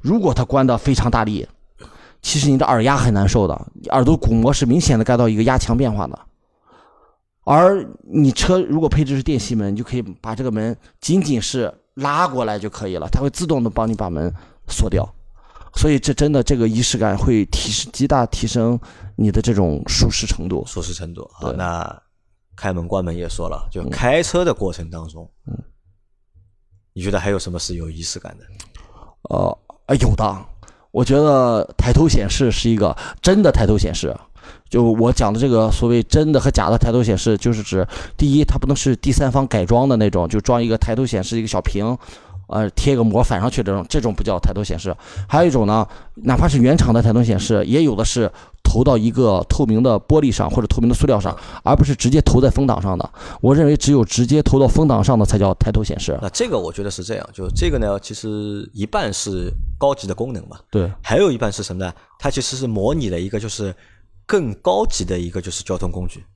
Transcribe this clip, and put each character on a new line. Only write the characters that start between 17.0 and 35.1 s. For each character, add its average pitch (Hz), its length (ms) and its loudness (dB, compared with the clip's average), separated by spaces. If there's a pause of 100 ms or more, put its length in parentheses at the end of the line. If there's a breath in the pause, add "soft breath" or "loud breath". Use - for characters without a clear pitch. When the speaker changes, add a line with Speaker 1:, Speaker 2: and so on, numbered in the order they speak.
Speaker 1:
会 110 300 2
提 - 240 -2
升， - 220 -6
极 135 160 -2
大 127 180 2
提 - 200 -4
升 117 320 0 (380 loud breath)
你 107 140 2
的 113 100 2
这 117 140 0
种 85 320 0
舒 - 240 2
适 - 160 -4
程 85 220 -4
度。 90 180 -4
Speaker 2:
舒 - 160 -10
适 82 100 -8
程 82 220 -12
度。 - 180 -18
好， - 160 -10
Speaker 1:
对。 64 80 -6
Speaker 2:
那 85 460 -6 (540)
开 98 160 -6
门 87 160 -6
关 92 160 -2
门 85 120 -6
也 87 120 -8
说 - 200 -6
了， 73 220 -6
就 90 120 -8
Speaker 1:
嗯。 80 80 -6
Speaker 2:
开 131 320 0
车 180 220 -2
的 160 80 0
过 98 200 -4
程 82 180 -12
当 82 180 -12
中， 82 220 -18 (160)
Speaker 1:
嗯。 - 100 -10 (1400)
Speaker 2:
你 95 80 -10
觉 98 80 -4
得 101 100 0
还 101 100 -2
有 101 80 0
什 87 140 -8
么 87 60 -8
是 87 180 -8
有 82 120 -8
仪 80 140 -12
式 - 160 -10
感 - 200 -18
的？ - 60 -20 (840 soft breath)
Speaker 1:
呃， - 280 -2 (280)
呃， 139 100 0
有 - 200 2
的。 101 200 -2 (540 soft breath)
我 123 140 0
觉 135 100 2
得 131 500 4 (120)
抬 123 160 2
头 156 160 6
显 101 200 2
示 123 220 0
是 113 180 0
一 113 60 4
个， 98 220 0 (260 loud breath)
真 196 200 4
的 165 100 6
抬 107 140 2
头 104 120 4
显 82 160 0
示。 65 200 -6 (560 loud breath)
就 120 120 2
我 113 300 2